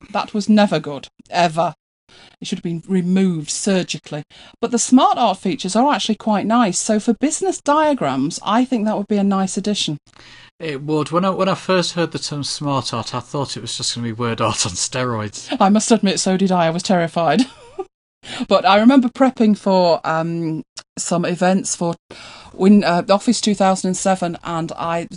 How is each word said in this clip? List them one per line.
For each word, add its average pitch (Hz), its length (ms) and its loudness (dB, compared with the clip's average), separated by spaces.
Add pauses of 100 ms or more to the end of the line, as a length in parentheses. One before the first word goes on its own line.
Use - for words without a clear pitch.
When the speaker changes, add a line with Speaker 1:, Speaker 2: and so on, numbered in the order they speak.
(120)
Speaker 1:
That - 220 -6
was 208 160 -2
never 202 300 4
good, 147 280 -10 (220)
ever. 165 440 0 (640)
It - 80 -12
should 185 120 -6
have - 40 -16
been 170 240 -6
removed 180 600 0
surgically. 165 760 -4 (380)
But 233 100 -2
the 240 80 0
Smart 330 380 4
Art 220 200 2
features 185 380 -4
are 254 160 4
actually 208 240 -2
quite 208 300 -2
nice. 220 340 2
So 214 200 0
for 240 140 0
business 320 480 -2
diagrams, 240 840 0
I 220 200 2
think 233 220 -2
that 214 120 -2
would 202 100 -6
be 208 100 0
a 196 60 2
nice 190 340 0
addition. 190 400 -4 (640)
Speaker 2:
It 147 240 -8
would. 151 280 -2
When 175 140 2
I, 190 60 2
when 190 180 0
I 185 60 0
first 185 380 0
heard 165 180 -2
the 143 80 -8
term 143 240 -6
Smart 139 500 -4
Art, - 220 -6
I 123 40 -4
thought 131 380 -6
it 110 40 -10
was 117 140 -10
just - 200 -6
gonna 120 120 -6
be 113 60 -6
word 113 260 -4
art 107 260 0
on 87 80 -6
steroids. 117 840 -6
Speaker 1:
I 196 100 4
must 208 220 2
admit, 196 280 2
so 190 180 0
did 185 140 0
I. 175 160 2
I - 20 2
was 170 140 -4
terrified. 170 640 0
<laughs> - 380 -16 (640)
But 196 180 2
I 196 140 6
remember 247 280 6
prepping 226 480 2
for, 185 480 2
um, 160 600 -4 (340)
some 175 280 -2
events 180 500 0
for 170 180 -4 (600)
Win-, 202 300 6
uh, 175 240 2
Office 202 320 2
two 214 140 0
thousand 190 360 2
and 185 80 -2
seven, 185 460 -2
and 165 280 -6
I, 170 460 -6